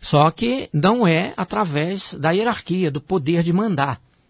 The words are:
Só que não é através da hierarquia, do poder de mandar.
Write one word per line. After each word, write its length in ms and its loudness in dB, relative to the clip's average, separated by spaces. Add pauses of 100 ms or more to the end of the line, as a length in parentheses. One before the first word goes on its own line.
Só 300 4
que 420 -4
não 340 2
é 300 2
através 760 -4
da 180 0
hierarquia, 580 0
do 100 -4
poder 440 0
de 100 0
mandar. 480 0 (280)